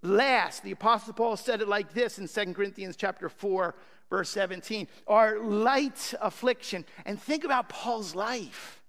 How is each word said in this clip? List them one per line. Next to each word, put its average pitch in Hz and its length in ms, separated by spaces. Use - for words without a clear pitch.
last. 220 600
The 196 100
Apostle 220 420
Paul 226 220
said 226 240
it 214 80
like 202 240
this 233 260
in 196 100
Second 190 260
Corinthians 190 420
chapter 190 320
four, 185 480
verse 185 180
seventeen. 190 600
"Our 214 320
light 233 840
affliction." 214 640
And 208 180
think 302 220
about 262 240
Paul's 214 460
life 208 760